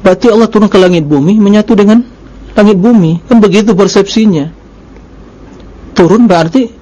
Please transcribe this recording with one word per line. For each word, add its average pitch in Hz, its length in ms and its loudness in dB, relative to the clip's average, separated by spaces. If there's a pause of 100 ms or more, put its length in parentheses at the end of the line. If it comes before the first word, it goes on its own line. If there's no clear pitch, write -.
Berarti 185 240 0
Allah 220 220 0
turun 214 180 0
ke 202 80 -4
langit 180 300 0
bumi, 151 320 -2
menyatu 208 400 0
dengan 214 240 0 (560)
langit 208 240 2
bumi. 180 480 0
Kan 240 100 2
begitu 202 380 0
persepsinya. 196 720 -2 (1400)
Turun 196 320 2
berarti, 180 420 -2 (140)